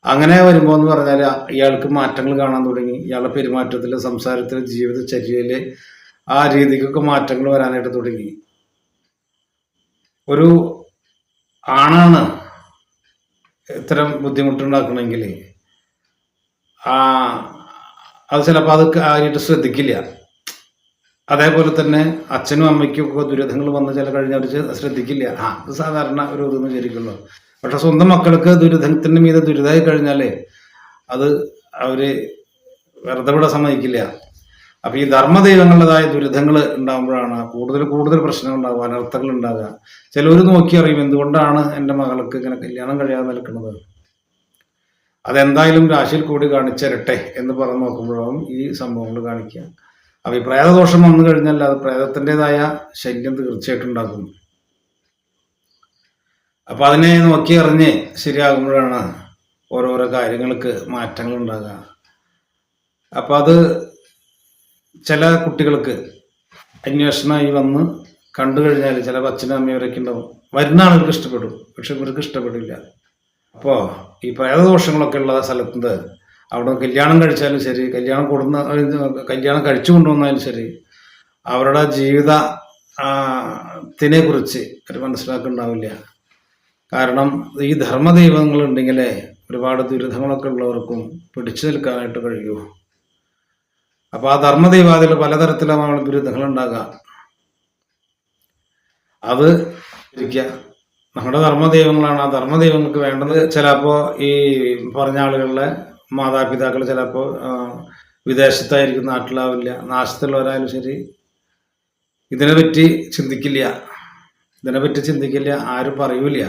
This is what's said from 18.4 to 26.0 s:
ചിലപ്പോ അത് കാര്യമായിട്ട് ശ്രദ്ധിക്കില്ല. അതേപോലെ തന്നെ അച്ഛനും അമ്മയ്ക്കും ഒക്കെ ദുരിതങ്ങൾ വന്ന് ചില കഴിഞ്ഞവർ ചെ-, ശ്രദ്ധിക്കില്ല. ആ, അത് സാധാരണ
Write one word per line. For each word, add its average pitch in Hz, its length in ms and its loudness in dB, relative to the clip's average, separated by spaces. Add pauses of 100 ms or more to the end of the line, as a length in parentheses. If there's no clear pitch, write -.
ചിലപ്പോ 160 300 4
അത് 160 80 6 (120)
കാര്യമായിട്ട് 147 480 0
ശ്രദ്ധിക്കില്ല. 139 500 0 (1300)
അതേപോലെ 156 480 4
തന്നെ 151 240 2 (360)
അച്ഛനും 147 340 2
അമ്മയ്ക്കും 147 400 0
ഒക്കെ 143 180 -4
ദുരിതങ്ങൾ 139 480 -4
വന്ന് 139 220 -2
ചില 139 160 -4
കഴിഞ്ഞവർ 135 300 -2 (100)
ചെ-, 147 240 -4
ശ്രദ്ധിക്കില്ല. 131 460 -6 (200)
ആ, - 20 -4 (160)
അത് 139 160 -14
സാധാരണ 147 420 -4 (120)